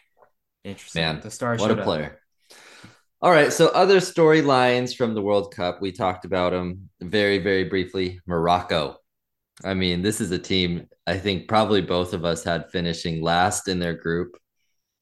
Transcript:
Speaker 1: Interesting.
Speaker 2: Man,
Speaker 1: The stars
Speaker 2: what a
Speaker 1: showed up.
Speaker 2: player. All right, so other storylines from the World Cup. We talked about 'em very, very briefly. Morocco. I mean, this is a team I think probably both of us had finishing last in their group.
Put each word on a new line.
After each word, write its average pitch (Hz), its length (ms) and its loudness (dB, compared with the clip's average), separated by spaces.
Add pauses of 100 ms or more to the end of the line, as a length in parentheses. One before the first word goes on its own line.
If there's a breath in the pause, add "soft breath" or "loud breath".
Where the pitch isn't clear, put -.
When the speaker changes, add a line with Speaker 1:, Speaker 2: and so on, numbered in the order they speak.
(640 soft breath)
Speaker 1:
Interesting. 95 380 -8
Speaker 2:
Man, 80 200 -2
Speaker 1:
The 107 100 -16
stars 120 280 -4
Speaker 2:
what 110 120 2
a - 20 2
Speaker 1:
showed 107 60 -2
up. 95 60 -6
Speaker 2:
player. 78 340 -4 (1000 loud breath)
All 175 100 4
right, 147 200 6
so 165 180 4
other 185 280 6
storylines 139 1000 4
from 113 180 -2
the 107 80 -2
World 101 320 0
Cup. 90 280 -4
We 98 100 -4
talked 92 320 -4
about 90 300 0
'em 90 360 -6 (120)
very, 101 380 0
very 95 260 0
briefly. 92 600 -4
Morocco. 85 720 0 (680)
I 95 100 -4
mean, 90 280 -2
this 107 200 -2
is 90 100 -4
a 87 80 -2
team 90 480 -2 (180)
I 87 120 -2
think 95 300 -4
probably 107 340 2
both 87 320 -2
of 85 100 -6
us 85 200 -2
had 85 280 -4
finishing 85 500 -4
last 87 460 0
in 92 120 -2
their 85 140 -2
group. 82 440 -6 (640)